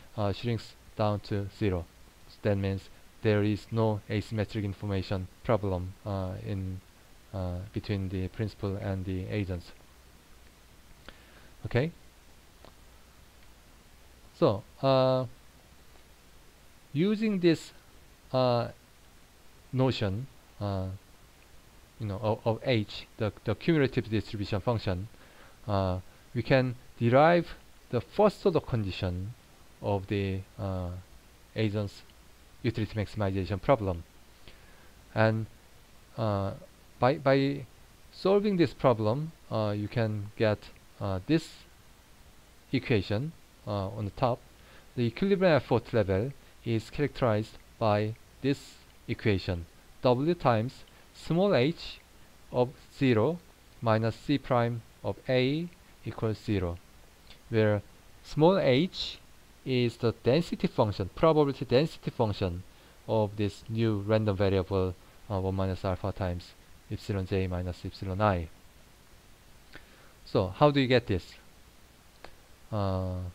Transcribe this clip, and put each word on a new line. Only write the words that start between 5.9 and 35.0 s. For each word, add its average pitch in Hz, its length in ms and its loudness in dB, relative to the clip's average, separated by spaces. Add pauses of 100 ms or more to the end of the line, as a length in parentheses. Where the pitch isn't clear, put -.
uh, 95 240 -4 (160)
in, 95 340 -6 (540)
uh, 90 220 -4 (180)
between 98 340 -4
the 92 200 -4
principal 101 480 -6
and 98 280 -4
the 95 220 -6
agents. 95 460 -6 (1900)
Okay. 170 260 0 (2500)
So, 117 260 2 (180)
uh, 131 440 2 (1700)
using 202 460 0
this, 170 340 2 (600)
uh, 120 360 2 (1040)
notion, 123 540 0 (340)
uh, 98 260 -4 (1120)
you 113 60 -6
know, 95 140 -6
of, 107 240 0
of 110 200 0
H, 113 420 0 (120)
the, 107 140 0 (120)
the 107 100 0
cumulative 135 560 2
distribution 104 500 -2
function, 101 460 -2 (640)
uh, 95 320 0 (340)
we 120 80 -2
can 127 320 2 (240)
derive 151 560 4 (360)
the 120 100 0
first - 440 2
order 165 140 4
condition 98 760 -4 (480)
of 101 280 -2
the, 98 320 -2 (180)
uh, 92 300 -4 (640)
agent's 107 480 -2 (600)
utility 110 360 -2
maximization 95 640 -2
problem. 95 400 2 (1120)